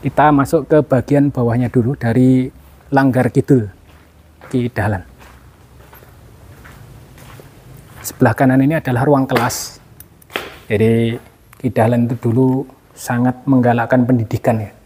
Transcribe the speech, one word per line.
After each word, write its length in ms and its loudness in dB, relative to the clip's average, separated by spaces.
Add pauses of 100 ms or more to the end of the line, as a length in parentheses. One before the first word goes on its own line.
Kita 320 2
masuk 320 0
ke 160 2
bagian 480 0
bawahnya 400 -2
dulu, 240 0
dari 560 2 (420)
Langgar 380 2
Kidul 400 0 (800)
Ki 240 -4
Dahlan. 320 -4 (3000)
Sebelah 320 -2
kanan 320 2
ini 160 0
adalah 240 -4
ruang 240 2
kelas. 480 -4 (960)
Jadi 480 0 (400)
Ki 80 -4
Dahlan 400 0
itu 80 -4
dulu 480 0 (320)
sangat 480 -4
menggalakkan 640 2
pendidikan 480 0
ya 160 -8 (140)